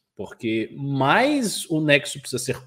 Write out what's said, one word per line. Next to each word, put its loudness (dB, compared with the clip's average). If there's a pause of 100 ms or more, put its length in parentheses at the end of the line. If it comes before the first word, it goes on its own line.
(160)
Porque -4
mais 2
o 2
nexo 2
precisa -8
ser -4